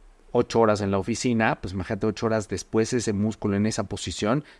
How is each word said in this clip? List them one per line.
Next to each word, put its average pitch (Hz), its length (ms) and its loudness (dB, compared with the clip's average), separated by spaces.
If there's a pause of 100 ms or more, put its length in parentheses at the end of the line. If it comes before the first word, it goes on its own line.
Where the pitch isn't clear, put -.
(300)
ocho 120 300 2
horas 107 220 4
en 98 80 0
la 98 80 2
oficina, 113 600 0
pues 95 140 -8
imagínate 98 340 -4
ocho 107 200 -2
horas 110 240 0
después 110 420 0
ese 113 220 0
músculo 104 420 0
en 101 80 2
esa 110 200 -2
posición, 104 600 -2 (160)